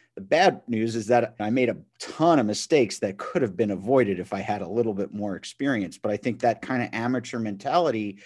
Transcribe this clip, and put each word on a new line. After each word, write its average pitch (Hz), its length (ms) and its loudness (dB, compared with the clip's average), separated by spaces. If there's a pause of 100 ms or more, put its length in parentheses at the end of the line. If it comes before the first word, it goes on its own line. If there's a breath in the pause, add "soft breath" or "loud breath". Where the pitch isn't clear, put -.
(140 soft breath)
the - 60 -12
bad 147 480 4
news 113 260 -2
is 107 140 -4
that 120 320 4
I 107 100 -2
made 123 200 2
a - 80 -2 (200)
ton 160 400 2
of 110 80 2
mistakes 107 540 2
that 98 180 -4
could - 240 -2
have 95 140 -2
been 104 160 2
avoided 101 480 2
if 92 120 -8
I 98 100 -4
had 104 200 -4
a 82 60 -8
little 110 260 0
bit 98 180 -4
more 101 220 -4
experience. 107 640 -4
But 107 140 -2
I 104 60 -2
think 117 220 -4
that 117 220 0
kind 123 220 -2
of - 80 -8
amateur 120 480 -4
mentality 110 840 -2